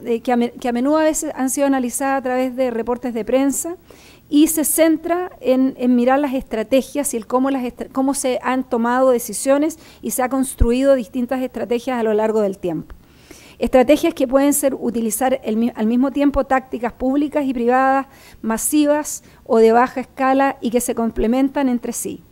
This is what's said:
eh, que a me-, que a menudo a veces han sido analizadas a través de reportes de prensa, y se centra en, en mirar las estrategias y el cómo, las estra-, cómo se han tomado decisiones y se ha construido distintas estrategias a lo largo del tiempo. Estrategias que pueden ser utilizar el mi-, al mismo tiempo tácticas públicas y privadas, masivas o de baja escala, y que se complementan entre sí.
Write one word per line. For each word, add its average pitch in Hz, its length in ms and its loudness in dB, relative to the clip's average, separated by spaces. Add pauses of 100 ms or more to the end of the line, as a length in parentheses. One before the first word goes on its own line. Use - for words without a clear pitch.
eh, 233 160 -2
que 247 100 -2
a 240 60 2
me-, 240 140 0
que - 180 -6
a - 20 0
menudo 269 260 0
a 311 60 2
veces 311 320 0
han 262 140 -2
sido 277 180 0
analizadas 269 520 0
a 240 40 -4
través 254 320 -2
de 254 160 0
reportes 233 420 -4
de 214 120 -4
prensa, 269 500 0 (560)
y 302 160 6
se 311 160 -2
centra 339 680 0 (100)
en, 262 360 2
en 247 180 2
mirar 254 240 2
las 269 160 -2
estrategias 254 800 -2
y 233 40 -4
el 214 80 -8
cómo, 262 240 0
las 269 140 -2
estra-, 240 280 -8
cómo 269 220 0
se 262 300 -2
han 254 200 -2
tomado 247 460 0
decisiones 269 720 0 (240)
y 220 80 -6
se 262 100 -2
ha 247 80 0
construido 262 640 2
distintas 254 480 -4
estrategias 240 580 -4
a 226 40 -2
lo 220 100 0
largo 220 280 0
del 196 180 -2
tiempo. 160 340 -6 (640)
Estrategias 277 560 4
que 269 140 -2
pueden 277 260 2
ser 277 220 0
utilizar 233 680 -2
el 220 140 -2
mi-, 233 180 0
al 214 120 -2
mismo 247 240 2
tiempo 277 320 0
tácticas 254 500 -4
públicas 285 520 -2
y 262 80 -2
privadas, 262 520 2 (360)
masivas 294 840 0 (220)
o 226 120 2
de 226 140 8
baja 247 300 2
escala, 269 600 0
y 254 80 -4
que 233 100 0
se 233 140 -4
complementan 254 760 0
entre 240 240 -2
sí. - 300 -8 (100)